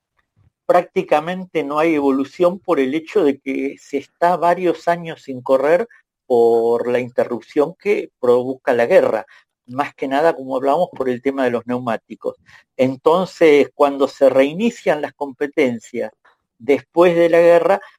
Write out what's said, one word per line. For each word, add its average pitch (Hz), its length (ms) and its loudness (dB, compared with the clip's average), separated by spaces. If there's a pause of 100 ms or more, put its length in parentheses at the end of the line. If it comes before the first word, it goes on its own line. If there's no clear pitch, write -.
(640)
Prácticamente 175 1000 -2
no 143 160 -6
hay 165 160 0
evolución 143 640 0
por 165 220 -2
el 131 140 -2
hecho 165 280 -2
de 139 160 0
que 135 400 -8
se - 200 -10
está 175 400 -2
varios 175 500 -2
años 170 340 -6
sin 127 200 -14
correr 143 460 0 (360)
por 117 640 2
la 123 120 -2
interrupción 120 800 -4
que - 400 -4
provoca 127 540 -2
la 120 140 2
guerra, 120 400 2 (400)
más 127 280 -8
que 139 140 -8
nada, 156 260 0
como 131 220 -10
hablamos, 139 400 -2
por 131 140 -4
el 120 100 -6
tema 135 240 -4
de 123 60 0
los 117 160 -6
neumáticos. 123 680 -8 (420)
Entonces, 147 960 2
cuando 139 340 0
se 135 220 2
reinician 151 720 0
las 135 100 -8
competencias 127 1000 -4 (460)
después 165 560 0
de 170 140 2
la 170 120 4
guerra, 170 400 4 (180)